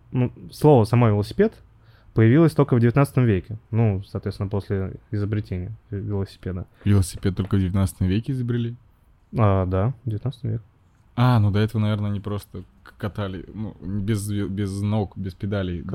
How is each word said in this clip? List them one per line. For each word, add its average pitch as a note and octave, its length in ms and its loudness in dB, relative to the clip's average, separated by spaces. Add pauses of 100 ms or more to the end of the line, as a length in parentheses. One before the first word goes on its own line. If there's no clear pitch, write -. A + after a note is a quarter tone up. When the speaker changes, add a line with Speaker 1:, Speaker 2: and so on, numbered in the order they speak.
(120)
Speaker 1:
ну, B2 180 0 (220)
слово C#3+ 320 6
само A#2+ 240 4
"велосипед" G#2 460 0 (580)
появилось C#3 400 6
только C#3 240 2
в A#2 40 4
девятнадцатом B2+ 440 2
веке. A2 320 0 (140)
Ну, G#2+ 360 0
соответственно, G2+ 440 -6
после F#2+ 440 -4 (180)
изобретения G#2 600 -6 (180)
ве-, G2+ 100 -8
велосипеда. G2 680 -8 (180)
Speaker 2:
Велосипед G2 520 0
только G2 200 -2
в G2 40 2
девятнадцатом F#2+ 460 0
веке G#2+ 260 0
изобрели? A#2+ 420 -4 (640)
Speaker 1:
А, G2 300 2
да, F#2+ 280 0 (100)
девятнадцатый A2+ 480 -6
век. A2+ 100 -6 (540)
Speaker 2:
А, B2 220 4
ну G2+ 140 4
до G#2 80 2
этого, A2 200 0
наверное, G#2 300 -2
они G2+ 80 -4
просто G2 460 -10 (180)
к-, - 160 -20
катали, F#2+ 460 -6 (100)
ну, G#2 260 -10
без G2+ 480 -4
ве-, G2+ 200 -2
без G2 320 -4
ног, G#2 360 -2
без F#2+ 180 -8
педалей, G2 480 -4
да, F#2+ 120 -8